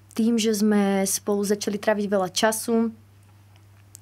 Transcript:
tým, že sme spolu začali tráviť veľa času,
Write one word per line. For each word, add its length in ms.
tým, 260
že 180
sme 480
spolu 400
začali 320
tráviť 320
veľa 240
času, 580